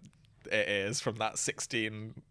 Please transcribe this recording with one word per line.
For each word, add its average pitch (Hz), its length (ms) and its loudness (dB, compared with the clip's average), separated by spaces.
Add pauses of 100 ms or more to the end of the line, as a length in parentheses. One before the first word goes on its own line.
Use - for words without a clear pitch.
(520)
it 107 180 4
is 101 300 2
from 113 180 0
that 110 200 0
sixteen 110 920 -2